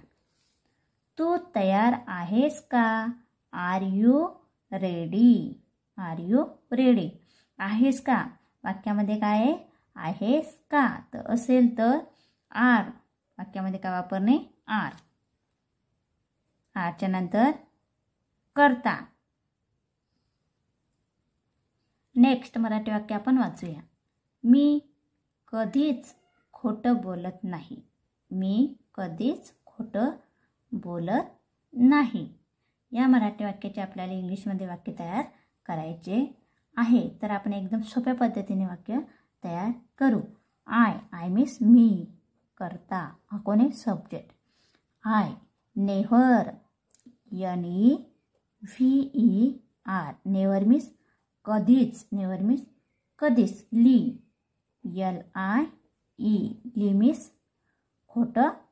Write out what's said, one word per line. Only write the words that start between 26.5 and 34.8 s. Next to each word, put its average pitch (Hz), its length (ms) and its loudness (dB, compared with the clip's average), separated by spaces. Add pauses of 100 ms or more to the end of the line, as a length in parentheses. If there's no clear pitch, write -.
खोटं 240 440 -2
बोलत 180 480 -10
नाही." 180 380 -12 (480)
"मी 196 440 0 (200)
कधीच 196 580 -6 (140)
खोटं 220 440 -6 (640)
बोलत 180 520 -4 (480)
नाही." 254 640 2 (580)
या 247 140 0
मराठी 214 380 2
वाक्याचे 196 360 -10
आपल्याला 190 320 -10
इंग्लिशमध्ये 190 540 -8
वाक्य 175 320 -12